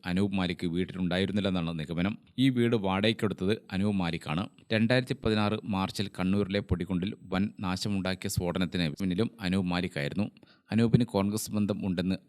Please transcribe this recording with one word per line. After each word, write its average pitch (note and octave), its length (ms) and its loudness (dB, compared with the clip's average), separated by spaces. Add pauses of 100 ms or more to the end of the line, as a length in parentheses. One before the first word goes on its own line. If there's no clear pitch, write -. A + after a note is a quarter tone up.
അനൂപ് G2 280 0
മാലിക് F#2 360 -2
വീട്ടിലുണ്ടായിരുന്നില്ലെന്നാണ് F#2 1040 0
നിഗമനം. E2+ 340 -2 (300)
ഈ - 20 4 (120)
വീട് A#2 180 2 (100)
വാടകയ്ക്കെടുത്തത് G2 680 0 (200)
അനൂപ് G2+ 280 2
മാലിക്കാണ്. E2 420 -2 (300)
രണ്ടായിരത്തി B2 500 2
പതിനാറ് G#2+ 340 2 (180)
മാർച്ചിൽ F#2+ 320 -2 (100)
കണ്ണൂരിലെ G2 520 0
പൊടികുണ്ടിൽ F2+ 420 -2 (200)
വൻ F#2 140 2 (200)
നാശമുണ്ടാക്കിയ G2 680 -2
സ്ഫോടനത്തിന് F2 520 0 (120)
പിന്നിലും F#2 320 0 (160)
അനൂപ് F#2 260 0
മാലിക്കായിരുന്നു. F2 540 -2 (460)
അനൂപിന് A#2 400 4
കോൺഗ്രസ് G2+ 420 2
ബന്ധം G2+ 320 2
ഉണ്ടെന്ന് F2+ 280 0 (140)